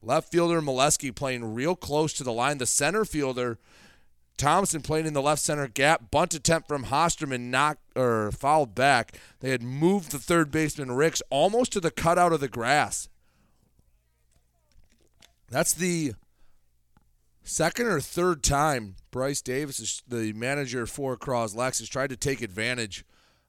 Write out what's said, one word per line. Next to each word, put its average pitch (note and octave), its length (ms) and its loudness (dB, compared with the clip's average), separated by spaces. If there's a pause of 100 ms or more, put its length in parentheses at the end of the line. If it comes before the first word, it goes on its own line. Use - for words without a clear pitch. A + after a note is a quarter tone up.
Left D3 240 0
fielder E3+ 320 2
Molesky C3+ 540 2
playing A#2+ 380 -4
real D3 240 -2
close D3+ 360 0
to C#3 120 -8
the A#2+ 80 -4
line. C3+ 240 0
The B2 80 -4
center F3 400 0
fielder, B2+ 520 -2 (800)
Thompson, D#3+ 460 2
playing D#3 240 -2
in D#3 80 -2
the C#3+ 80 0
left D3 200 2
center C#3+ 280 -2
gap. C#3 420 2
Bunt D#3+ 220 2
attempt D#3+ 340 0
from C#3 200 -6
Hosterman, C3+ 600 0
knocked, C#3+ 300 2 (160)
or A2 380 2
fouled C3+ 420 2
back. A#2+ 420 2 (220)
They C3 120 -4
had B2 120 -2
moved D#3+ 480 0
the C#3 80 -6
third D#3+ 320 2
baseman, D3 400 -2
Ricks, D3+ 380 2
almost G3 420 2
to G3+ 80 -2
the E3 100 0
cutout F3 440 4
of D3 80 2
the C3+ 80 -2
grass. A#2+ 580 0 (2500)
That's C#3 240 0
the D#3+ 420 -2 (1300)
second E3+ 420 -2
or F3 160 0
third E3+ 420 -2
time C#3 520 0 (140)
Bryce C3+ 320 -4
Davis, C3+ 380 -6
is - 260 -8
the A2+ 280 -4
manager B2 520 -4
for C3 300 -6
Croslex, A#2+ 640 -4
has A2+ 80 -8
tried C3+ 220 -4
to B2+ 80 -8
take C3+ 240 -2
advantage A2 640 -6 (440)